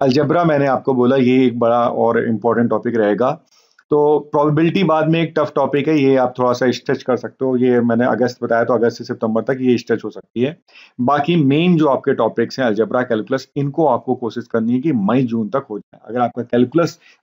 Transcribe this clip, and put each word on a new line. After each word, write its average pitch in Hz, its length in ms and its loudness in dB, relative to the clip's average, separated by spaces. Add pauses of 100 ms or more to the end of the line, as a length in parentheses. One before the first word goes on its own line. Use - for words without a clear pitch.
अलजेब्रा 143 420 2
मैंने 147 220 2
आपको 131 280 0
बोला 123 220 2
ये 127 300 4
एक 120 120 0
बड़ा 117 300 2
और 117 400 0
इंपॉर्टेंट 113 420 0
टॉपिक 110 260 -2
रहेगा। 110 440 0 (500)
तो 147 280 2 (140)
प्रोबेबिलिटी 151 520 0
बाद 156 240 0
में 165 140 2
एक 160 140 -6
टफ 151 180 -2
टॉपिक 139 340 -2
है, 156 120 2
ये 135 160 4
आप 123 220 0
थोड़ा 123 140 2
सा 123 180 0
स्ट्रेच 127 320 -4
कर 123 140 -2
सकते 113 280 -8
हो, 131 120 -2
ये 123 240 2
मैंने 117 240 0
अगस्त 120 400 -2
बताया 117 200 0
तो 127 100 0
अगस्त 117 240 0
से 117 60 -14
सितंबर 110 380 -4
तक 131 180 -4
ये 127 180 2
स्ट्रेच 110 260 -4
हो 107 60 -8
सकती - 320 -8
है। 147 140 -4 (440)
बाकी 143 360 0
मेन 160 400 2
जो 151 100 2
आपके 131 280 0
टॉपिक्स 117 460 -2
हैं 131 60 0
अलजेब्रा, 110 360 0
कैलकुलस, 117 540 -4
इनको 143 300 -2
आपको 127 280 0
कोशिश 120 320 -8
करनी 113 260 -2
है 127 80 0
कि 156 120 -2
मई 117 300 0
जून 113 260 -4
तक 131 220 -4
हो 104 80 -8
जाए। - 280 -18
अगर 113 140 -6
आपका 120 220 -2
कैलकुलस 123 560 0 (240)